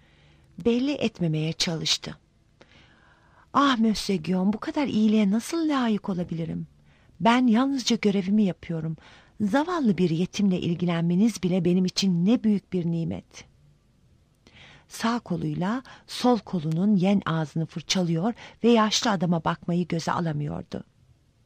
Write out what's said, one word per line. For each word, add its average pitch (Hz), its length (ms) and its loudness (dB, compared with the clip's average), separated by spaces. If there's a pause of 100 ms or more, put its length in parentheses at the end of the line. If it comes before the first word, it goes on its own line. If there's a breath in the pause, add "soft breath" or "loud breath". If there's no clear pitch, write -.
(640 soft breath)
Belli 247 280 2
etmemeye 160 600 -2
çalıştı. - 640 -6 (1300 soft breath)
"Ah 262 260 4
Monsieur 202 440 0
Guillaume, 185 300 0
bu 214 80 -4
kadar 302 260 -2
iyiliğe 214 440 2
nasıl 311 380 -2
layık 240 400 0
olabilirim? 170 580 -6 (540 soft breath)
Ben 240 260 4
yalnızca 240 500 2
görevimi 202 460 2
yapıyorum. 165 540 -4 (440 loud breath)
Zavallı 269 580 0
bir 180 120 2
yetimle 180 500 0
ilgilenmeniz 175 800 0
bile 180 220 0
benim 180 200 2
için 180 420 0
ne 240 180 2
büyük 208 280 0
bir 175 140 -2
nimet." - 680 -6 (1400 loud breath)
Sağ 233 300 -2
koluyla 170 640 -4 (240 loud breath)
sol 247 320 2
kolunun 180 580 0
yen 190 300 2
ağzını 160 400 -2
fırçalıyor 170 680 -2 (300 loud breath)
ve 233 60 6
yaşlı 214 400 2
adama 170 340 0
bakmayı 170 440 -2
göze - 240 -4
alamıyordu. 147 720 -6 (600)